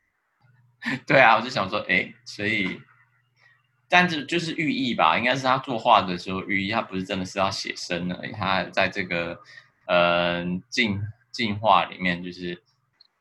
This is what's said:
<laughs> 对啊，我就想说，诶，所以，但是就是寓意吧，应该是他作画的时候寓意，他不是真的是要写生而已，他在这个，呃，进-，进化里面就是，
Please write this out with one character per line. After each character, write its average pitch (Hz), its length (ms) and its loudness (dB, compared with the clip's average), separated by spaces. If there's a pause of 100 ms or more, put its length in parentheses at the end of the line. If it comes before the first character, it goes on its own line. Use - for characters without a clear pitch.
(1000)
<laughs> - 80 -20
对 143 120 6
啊， 113 160 8
我 110 60 2
就 123 80 -6
想 101 200 -2
说， 104 100 -2
诶， - 340 0 (120)
所 - 200 -8
以， 104 340 -2 (1080)
但 180 200 6
是 151 160 -4
就 165 120 -2
是 160 160 -4
寓 156 180 -2
意 123 220 -2
吧， 85 240 4
应 107 60 -2
该 127 120 2
是 135 80 -4
他 131 140 2
作 135 220 -6
画 113 220 6
的 92 160 -4
时 95 140 -10
候 95 120 -4
寓 98 220 -2
意， 98 60 -2
他 113 100 0
不 101 140 -8
是 95 80 -4
真 95 140 -4
的 92 80 -4
是 98 140 -6
要 95 100 2
写 - 260 -6
生 90 380 -6
而 - 140 -10
已， - 60 -12
他 95 320 -2
在 95 220 0
这 95 160 -6
个， 85 380 -6 (460)
呃， 87 580 2 (240)
进-， 101 320 -2 (300)
进 107 260 -4
化 101 280 4
里 - 120 -12
面 87 260 -2
就 90 80 -10
是， 87 300 -8 (600)